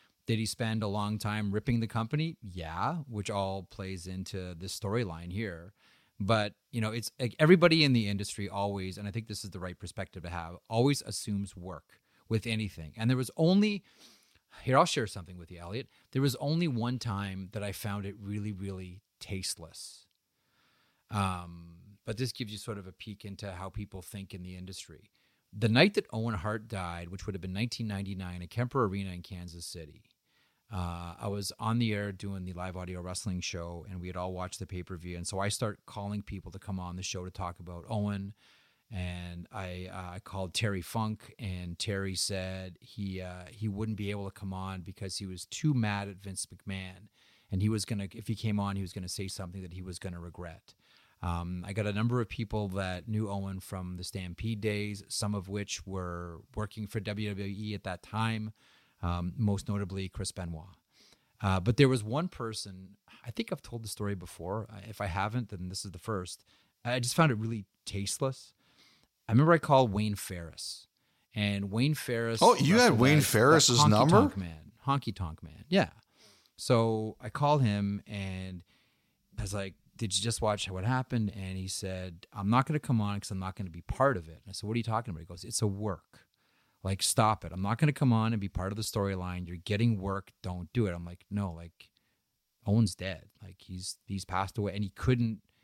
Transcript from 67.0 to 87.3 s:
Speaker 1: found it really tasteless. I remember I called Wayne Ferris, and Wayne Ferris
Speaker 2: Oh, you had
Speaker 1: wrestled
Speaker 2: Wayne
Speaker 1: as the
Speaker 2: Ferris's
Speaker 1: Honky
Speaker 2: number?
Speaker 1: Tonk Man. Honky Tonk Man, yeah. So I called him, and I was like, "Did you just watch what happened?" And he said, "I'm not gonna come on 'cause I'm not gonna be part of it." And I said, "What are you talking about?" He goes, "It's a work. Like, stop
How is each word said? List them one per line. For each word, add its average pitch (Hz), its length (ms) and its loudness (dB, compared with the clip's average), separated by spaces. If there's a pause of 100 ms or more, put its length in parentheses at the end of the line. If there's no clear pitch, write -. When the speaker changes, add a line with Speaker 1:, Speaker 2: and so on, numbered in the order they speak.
Speaker 1:
found 160 160 8
it 110 60 2
really 110 280 -2 (200)
tasteless. - 680 -4 (760)
I 110 40 0
remember 156 200 8
I 165 60 8
called 131 340 6
Wayne 104 220 2
Ferris, - 720 -10 (480)
and 101 360 2
Wayne 127 220 4
Ferris 117 480 0
Speaker 2:
Oh, 226 140 10
you 139 180 6
had 226 60 10
Speaker 1:
wrestled 233 200 8
Speaker 2:
Wayne 139 200 10
Speaker 1:
as 123 60 6
the - 60 0
Speaker 2:
Ferris's 123 480 8
Speaker 1:
Honky 147 100 10
Speaker 2:
number? 135 280 8
Speaker 1:
Tonk 269 200 6
Man. 82 340 -8 (160)
Honky 139 280 2
Tonk 80 280 -6
Man, - 260 -16
yeah. 175 220 4 (640)
So 113 640 2
I 117 80 -8
called 147 320 4
him, 101 460 4
and 95 540 -6 (760)
I - 40 -2
was 98 100 -6
like, 98 220 -4 (200)
"Did 110 180 -2
you - 80 2
just 113 200 0
watch 104 280 2
what 92 140 -4
happened?" 120 500 2
And 95 240 -6
he 95 120 -4
said, 92 640 -6
"I'm 101 160 0
not 123 160 6
gonna 151 140 0
come 123 200 2
on 101 220 0
'cause - 100 -8
I'm 95 80 -4
not 92 160 -6
gonna 95 140 -8
be 85 140 -12
part 135 340 4
of 80 100 -8
it." 80 160 -18
And 101 60 -18
I - 20 -12
said, 101 160 -8
"What 110 60 -2
are 120 60 0
you 113 40 -2
talking 117 280 -2
about?" 80 100 -8
He 82 40 -14
goes, 87 200 -14
"It's - 160 -2
a 110 60 4
work. 98 600 -4 (560)
Like, 95 180 0
stop 107 440 4